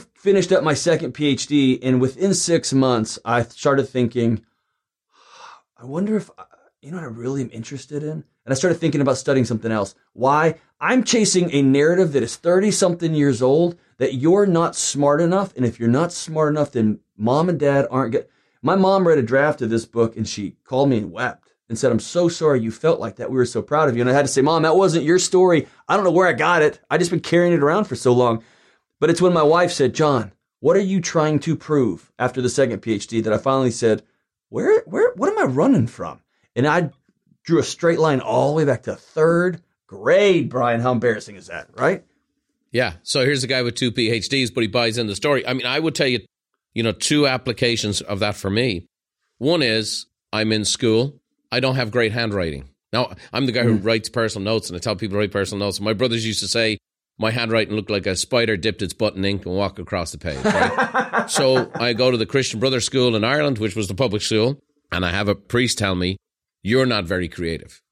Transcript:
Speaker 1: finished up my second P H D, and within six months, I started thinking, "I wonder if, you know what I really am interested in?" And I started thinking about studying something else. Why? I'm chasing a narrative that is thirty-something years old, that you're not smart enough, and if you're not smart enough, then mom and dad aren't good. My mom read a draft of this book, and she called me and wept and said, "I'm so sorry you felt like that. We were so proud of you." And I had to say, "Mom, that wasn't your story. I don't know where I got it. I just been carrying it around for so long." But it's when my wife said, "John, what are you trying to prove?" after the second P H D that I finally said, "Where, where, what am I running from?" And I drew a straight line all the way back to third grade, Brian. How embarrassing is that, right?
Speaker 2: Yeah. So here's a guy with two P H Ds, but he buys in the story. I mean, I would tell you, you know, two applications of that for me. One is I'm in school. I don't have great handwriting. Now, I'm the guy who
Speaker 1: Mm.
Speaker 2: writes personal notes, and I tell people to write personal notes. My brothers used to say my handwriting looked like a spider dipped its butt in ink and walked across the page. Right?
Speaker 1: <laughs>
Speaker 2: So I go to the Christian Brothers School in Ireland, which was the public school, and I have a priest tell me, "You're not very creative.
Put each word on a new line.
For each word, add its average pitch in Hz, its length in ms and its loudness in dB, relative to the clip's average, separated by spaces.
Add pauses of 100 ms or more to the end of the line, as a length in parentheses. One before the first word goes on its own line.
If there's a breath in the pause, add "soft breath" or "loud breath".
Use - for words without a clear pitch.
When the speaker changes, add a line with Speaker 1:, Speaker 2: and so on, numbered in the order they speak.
(160)
Speaker 1:
finished 190 360 2
up 190 120 4
my 156 100 0
second 139 400 0
P 147 140 -2
H 135 200 0
D, 135 360 2
and 127 160 2
within 180 340 0
six 170 380 0
months, 127 540 0
I 117 180 0
started 135 460 -2
thinking, 117 560 0 (1300 loud breath)
"I 120 80 -20
wonder 185 300 -2
if, - 140 -6 (520)
you 139 100 -18
know 180 60 -10
what 165 60 -10
I 147 40 -10
really 120 340 -6
am 120 100 -6
interested 143 520 -12
in?" 151 80 -8 (340)
And 123 60 -6
I - 20 0
started 170 260 2
thinking 156 220 0
about 131 160 2
studying 131 280 0
something 113 260 -4
else. 104 220 -2 (200)
Why? 147 420 2 (240 soft breath)
I'm 240 240 2
chasing 185 480 2
a 143 100 2
narrative 151 520 4
that 127 100 2
is - 140 -6
thirty-something 175 760 2
years 143 280 2
old, 160 340 2 (220 soft breath)
that 127 160 -2
you're 170 320 4
not 170 300 2
smart 143 440 0
enough, 185 380 0
and 127 80 0
if 117 140 -4
you're 117 100 0
not 165 240 2
smart 156 400 -2
enough, 151 180 -2
then 107 280 0 (180)
mom 135 320 0
and 156 100 -2
dad 139 320 2
aren't 123 220 -2
good. - 140 -4 (340)
My 160 140 2
mom 190 300 4
read 160 120 4
a 131 60 2
draft 123 380 0
of 113 80 -2
this 113 160 -2
book, 113 300 -2
and 113 120 -6
she - 360 -8
called 139 260 0
me 120 100 2
and 95 120 -8
wept - 400 -10 (160)
and 113 100 -8
said, 127 140 2
"I'm 113 80 2
so 170 300 0
sorry 147 320 0
you 113 100 -4
felt - 300 0
like 113 160 -10
that. - 120 -8
We 127 60 -6
were 127 100 4
so 120 160 -4
proud 151 280 0
of 117 80 0
you." 120 40 2
And 123 80 2
I 127 40 4
had 143 120 4
to 131 60 -4
say, 135 100 2
"Mom, 156 220 2
that 160 140 4
wasn't 170 260 4
your 175 160 4
story. 180 480 4 (220 loud breath)
I 165 80 2
don't 202 80 0
know 175 60 4
where 180 180 4
I 156 40 2
got 156 280 2
it. 151 180 2 (100)
I 147 80 0
just 175 140 -2
been 165 80 0
carrying 175 320 2
it 160 100 4
around 165 240 2
for 123 120 -6
so 123 160 2
long." 120 280 2 (580 soft breath)
But 156 120 2
it's 165 100 -2
when 180 120 4
my 160 100 2
wife 170 280 4
said, 131 220 0
"John, 131 380 0 (280)
what 160 160 4
are 196 60 4
you 190 200 0
trying 156 400 0
to 160 140 -2
prove?" 131 600 -2
after 123 240 -4
the 123 80 0
second 123 320 0
P 113 120 -4
H 107 140 -4
D 113 140 -2
that 107 120 -2
I 107 40 2
finally 131 340 0
said, 110 300 0 (480)
"Where, 415 360 2
where, 427 300 0
what 262 140 -2
am 440 80 -2
I 392 60 2
running 151 420 2
from?" 80 360 -12 (340)
And 123 120 2
I 156 220 0 (540)
drew 160 160 2
a 123 40 2
straight 170 360 0
line 156 220 2
all 131 280 0
the 151 80 -2
way 156 80 2
back 135 180 0
to 98 120 -6
third 170 680 0 (240)
grade, 160 640 2
Brian. 120 320 0
How 127 120 0
embarrassing 110 420 -2
is 87 120 -20
that, 85 200 -12 (100)
right? 156 260 -2 (680)
Speaker 2:
Yeah. 117 220 -2 (100)
So 135 200 -2
here's 135 200 0
a 120 40 -6
guy 127 140 -2
with 120 140 -4
two 123 160 -2
P 113 180 0
H 113 200 -4
Ds, 131 200 0
but 123 120 -4
he 113 60 0
buys 117 300 -2
in 120 80 -2
the 101 100 -6
story. 143 300 -2
I 127 80 -2
mean, 123 140 -4
I 135 120 -2
would 160 140 -2
tell 151 140 -2
you, 123 140 0 (520)
you 113 80 -2
know, 113 100 0
two 147 360 0
applications 117 760 -2
of 101 200 -8
that 104 140 -2
for - 140 -6
me. 104 380 -2 (500)
One 156 240 0
is 110 460 -2 (260)
I'm 110 180 0
in 107 140 0
school. 120 540 0 (320)
I 123 80 -4
don't 131 160 0
have 120 160 -4
great 113 220 0
handwriting. 90 540 -4 (240)
Now, 117 220 -2 (180 loud breath)
I'm 131 140 -2
the 123 80 -2
guy 120 100 -2
who 113 140 2
Speaker 1:
Mm. 95 80 -6
Speaker 2:
writes 113 240 0
personal 107 340 -4
notes, 110 260 -2
and 87 60 -8
I 87 40 -10
tell 107 160 -4
people 98 200 -6
to 101 40 0
write 104 120 -2
personal 101 340 -4
notes. 98 140 -4
My 107 140 -2
brothers 113 320 -2
used 107 160 -4
to 101 60 -8
say 110 300 0 (420)
my 110 120 0
handwriting 113 420 -2
looked 107 160 -4
like 101 160 -2
a 92 120 -2
spider 113 400 0
dipped 101 240 -4
its 92 120 -4
butt 107 220 -4
in 95 100 -4
ink 98 200 -4
and 90 100 -6
walked 98 240 -4
across 87 320 -6
the 78 60 -14
page. 76 260 -8
Right? - 840 -2
Speaker 1:
<laughs> - 20 -
Speaker 2:
So 131 440 0
I 120 180 -2
go 127 180 2
to 123 60 0
the 110 80 -2
Christian 127 340 -2
Brothers 131 260 0
School 123 300 2
in 104 80 0
Ireland, 139 360 0
which 104 180 -4
was 101 100 -4
the 98 80 -8
public 104 260 -2
school, 117 380 0 (320)
and 90 140 -2
I 87 60 -2
have 101 180 -2
a 98 60 0
priest - 420 -2
tell 98 180 -2
me, 90 220 -4 (460)
"You're 127 220 2
not 107 200 -2
very 90 240 -4
creative. 82 520 -10 (100)